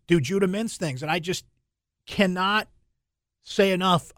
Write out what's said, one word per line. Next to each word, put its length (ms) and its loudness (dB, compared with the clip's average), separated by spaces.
do 120 4
Judah 280 0
Mintz 280 -4
things, 280 -6
and 80 -2
I 80 0
just 260 -6
cannot 600 0
say 280 2
enough 460 0